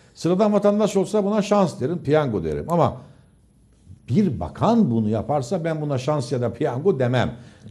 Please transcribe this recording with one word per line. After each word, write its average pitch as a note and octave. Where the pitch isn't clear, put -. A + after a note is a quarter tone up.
Sıradan F#3+
vatandaş G#3
olsa G3
buna G#3
şans G3
derim, -
piyango C3
derim. D2
Ama E3
bir C#3+
bakan F3
bunu A2+
yaparsa C#3
ben D#3+
buna C#3+
şans C3+
ya B2
da A#2+
piyango D3
demem. B2